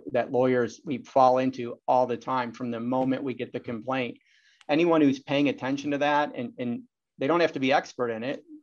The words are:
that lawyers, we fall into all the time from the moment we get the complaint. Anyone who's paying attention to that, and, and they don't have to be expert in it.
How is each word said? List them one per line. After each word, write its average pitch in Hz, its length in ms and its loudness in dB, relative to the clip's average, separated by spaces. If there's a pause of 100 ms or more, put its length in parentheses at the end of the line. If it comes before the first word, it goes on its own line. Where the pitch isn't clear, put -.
(120)
that 123 200 0
lawyers, 123 520 2
we 127 200 -6
fall 127 340 6
into 127 400 -2 (100)
all 127 200 4
the 117 100 -2
time 123 340 -4
from 120 200 -8
the 113 80 -6
moment 131 440 -2
we 123 120 -6
get 123 180 -10
the 123 60 -6
complaint. 120 580 -6 (500)
Anyone 160 340 4
who's 135 180 4
paying 143 300 0
attention 139 420 -4
to 139 80 -4
that, 147 340 2
and, 120 240 -10
and 120 240 -6 (380)
they 135 80 0
don't 170 140 4
have 160 120 4
to 156 60 -6
be 131 120 2
expert 131 380 -2
in 113 140 -6
it. 135 200 -8 (200)